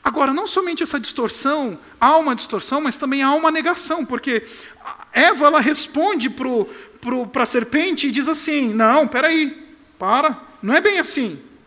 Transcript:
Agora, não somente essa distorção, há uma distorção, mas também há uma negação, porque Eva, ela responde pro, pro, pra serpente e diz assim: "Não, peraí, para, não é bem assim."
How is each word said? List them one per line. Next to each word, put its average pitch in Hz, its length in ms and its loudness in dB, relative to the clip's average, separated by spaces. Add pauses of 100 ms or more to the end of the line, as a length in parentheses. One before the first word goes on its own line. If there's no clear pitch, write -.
Agora, 277 280 0
não 370 140 -2
somente 349 380 -2
essa 285 140 -6
distorção, 254 800 -4 (220)
há 285 160 6
uma 285 180 2
distorção, 254 460 -6
mas 277 160 -4
também 277 260 -2
há 269 100 2
uma 320 180 2
negação, 320 560 -2
porque 247 400 -4 (680)
Eva, 294 340 4
ela 302 140 6
responde 294 680 0
pro, 254 360 -2 (340)
pro, 240 260 -4
pra 247 180 0
serpente 285 600 0
e 254 60 -2
diz 269 160 -2
assim: 294 440 0
"Não, 233 340 4
peraí, 302 640 0 (300)
para, 247 420 2 (220)
não 208 120 0
é 339 60 6
bem 392 200 2
assim." 220 420 -4 (240)